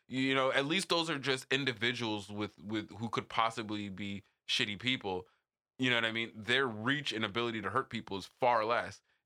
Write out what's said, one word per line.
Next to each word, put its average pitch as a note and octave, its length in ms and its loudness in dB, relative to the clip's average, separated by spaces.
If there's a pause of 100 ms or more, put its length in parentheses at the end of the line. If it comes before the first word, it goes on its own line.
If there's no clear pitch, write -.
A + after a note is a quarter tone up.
you C3+ 260 2
know, C3+ 180 4
at C3+ 120 4
least F3+ 240 0
those E3 220 2
are D3 80 -2
just C3 320 0
individuals A#2 800 0
with, G#2 220 -4 (120)
with, G#2 240 -4 (100)
who A2+ 100 -4
could B2+ 200 -2
possibly G#2+ 600 -2
be G2+ 340 -8 (260)
shitty G#2 300 0
people. A2+ 480 -2 (520)
You C3 120 4
know B2 60 6
what A#2 100 4
I A2 60 0
mean? A2+ 220 -2
Their A#2+ 320 2
reach B2 460 -2
and A2 140 0
ability A2+ 340 -2
to G2 80 -4
hurt B2+ 220 0
people G#2+ 260 -6
is F2+ 140 -8 (100)
far A#2+ 240 6
less. G#2+ 380 0 (240)